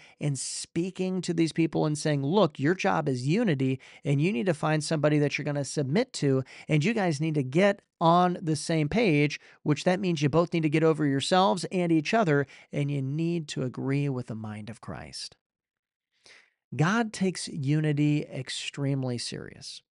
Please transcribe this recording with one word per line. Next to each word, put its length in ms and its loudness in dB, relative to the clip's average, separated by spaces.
and 180 -2
speaking 800 -4
to 120 -4
these 180 2
people 340 0
and 120 0
saying, 260 0
"Look, 360 2
your 160 2
job 340 0
is 180 -2
unity, 500 2
and 160 2
you 100 2
need 140 -2
to 80 2
find 280 0
somebody 380 2
that 180 0
you're 60 -6
gonna 220 -4
submit 480 -2
to, 320 2
and 160 2
you 80 2
guys 260 0
need 160 0
to 80 0
get 380 2
on 420 4
the 140 0
same 320 0
page, 500 2
which 200 0
that 160 2
means 220 0
you 80 2
both 240 2
need 100 0
to 60 2
get 120 2
over 240 2
yourselves 680 2
and 180 0
each 220 2
other, 340 2
and 180 -2
you 120 -2
need 480 -2
to 140 -4
agree 440 -2
with 200 -4
the 60 -8
mind 360 -10
of 100 -16
Christ." 560 -14
God 380 0
takes 380 -4
unity 760 0
extremely 920 -6
serious. 720 -12